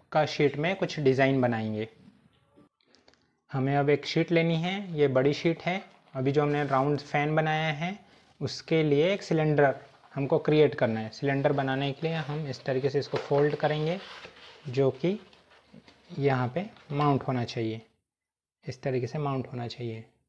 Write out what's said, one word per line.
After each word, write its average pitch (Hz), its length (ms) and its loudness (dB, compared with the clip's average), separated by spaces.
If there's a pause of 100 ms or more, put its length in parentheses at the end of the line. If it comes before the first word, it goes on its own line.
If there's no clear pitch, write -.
(120)
का 151 140 2
शीट 143 300 0
में 170 200 -2
कुछ 170 240 -6
डिज़ाइन 135 400 4
बनाएंगे। 110 480 -2 (1600)
हमें 135 240 0
अब 143 140 2
एक 143 160 2
शीट 160 260 0
लेनी 165 240 2
है, 180 420 -4
ये 143 100 6
बड़ी 135 260 2
शीट 165 280 -2
है। 185 220 -4 (300)
अभी 135 180 0
जो 147 100 2
हमने 147 220 0
राउंड 135 340 2
फैन 151 380 -2
बनाया 156 360 0
है, 170 260 -6 (440)
उसके 160 400 0
लिए 156 300 4
एक 202 100 -4
सिलेंडर 147 540 4 (380)
हमको 139 240 0
क्रिएट 151 360 4
करना 113 260 0
है। 110 80 -6
सिलेंडर 139 440 0
बनाने 139 400 -2
के 160 140 -6
लिए 165 100 -4
हम 147 320 -6
इस - 160 -10
तरीके 131 260 -2
से 143 80 -2
इसको - 200 -4
फोल्ड 147 380 0
करेंगे, 156 420 -2 (680)
जो 131 220 2
कि 190 300 -2 (1000)
यहाँ 131 300 2
पे 160 180 -4 (260)
माउंट 143 300 2
होना 127 220 -2
चाहिए, 110 360 -6 (880)
इस - 140 -12
तरीके 127 240 -2
से 156 120 -8
माउंट 139 280 -2
होना 120 200 -8
चाहिए। 113 380 -10 (240)